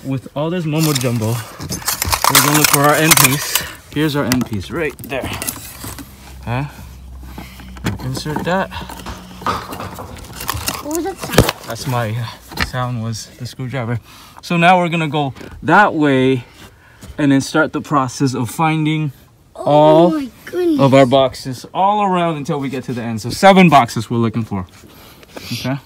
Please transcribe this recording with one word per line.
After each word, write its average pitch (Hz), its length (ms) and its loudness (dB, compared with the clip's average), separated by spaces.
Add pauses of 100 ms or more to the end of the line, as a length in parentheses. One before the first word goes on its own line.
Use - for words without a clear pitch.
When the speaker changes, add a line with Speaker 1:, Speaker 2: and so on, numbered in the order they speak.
Speaker 1:
with 135 320 -6
all 151 140 -2
this 175 160 -2
mumbo 156 260 0
jumbo, 120 360 0
we're - 1160 -2
gonna 147 120 4
look 147 100 4
for 147 140 4
our 147 140 6
end 156 280 4
piece. 135 380 0 (320)
Here's 147 240 0
our 143 80 0
end 123 220 0
piece 101 220 -6
right 147 280 -6
there. - 320 -8 (1120)
Huh? 123 220 -4 (1400)
Insert 143 400 -6
that. 180 260 -2 (2250)
Speaker 2:
What 302 140 -4
was 330 80 -4
that 381 120 -6
sound? - 360 0 (140)
Speaker 1:
That's 117 200 -8
my, 120 240 -2
uh, - 540 -6
sound 123 360 -6
was 113 260 -8 (100)
the 123 80 -12
screwdriver. 120 540 -6 (420)
So 175 160 -2
now 175 200 6
we're 175 120 2
gonna 160 180 -2
go 143 260 -2 (300)
that 165 300 4
way 131 500 2 (720)
and 143 140 2
then 135 80 6
start 147 320 0
the 151 100 -4
process 135 520 0
of 123 160 -4
finding 156 640 0 (420)
Speaker 2:
Oh - 80 -14
Speaker 1:
all 311 480 8
Speaker 2:
my 285 180 -2 (160)
goodness. 339 360 0
Speaker 1:
of 135 120 6
our 135 120 10
boxes 131 680 0
all 202 300 2
around 175 320 0
until 147 240 -4
we 135 100 -4
get 127 140 -6
to 135 100 -6
the 117 80 -6
end. 113 200 -6
So 120 80 -6
seven 190 400 8
boxes 123 400 4
we're 123 80 0
looking 113 260 0
for. 98 240 -6 (880)
Okay. 123 320 -6